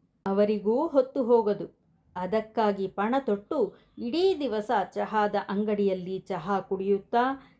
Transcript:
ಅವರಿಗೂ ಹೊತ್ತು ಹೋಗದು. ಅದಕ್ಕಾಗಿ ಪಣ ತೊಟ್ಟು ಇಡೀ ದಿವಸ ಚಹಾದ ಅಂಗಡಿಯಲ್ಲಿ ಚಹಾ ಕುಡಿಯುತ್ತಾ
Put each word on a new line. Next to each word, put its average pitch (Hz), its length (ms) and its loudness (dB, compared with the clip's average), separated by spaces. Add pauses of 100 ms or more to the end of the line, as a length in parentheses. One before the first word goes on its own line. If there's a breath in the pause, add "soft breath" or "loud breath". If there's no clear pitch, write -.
(280)
ಅವರಿಗೂ 208 600 2
ಹೊತ್ತು 269 360 0
ಹೋಗದು. 220 540 2 (380)
ಅದಕ್ಕಾಗಿ 196 720 -2
ಪಣ 214 320 -2
ತೊಟ್ಟು 208 540 -2 (240 loud breath)
ಇಡೀ 302 420 0
ದಿವಸ 214 320 -2 (220)
ಚಹಾದ 208 420 0 (140)
ಅಂಗಡಿಯಲ್ಲಿ 196 680 0
ಚಹಾ 185 400 -4
ಕುಡಿಯುತ್ತಾ 202 760 0 (240 loud breath)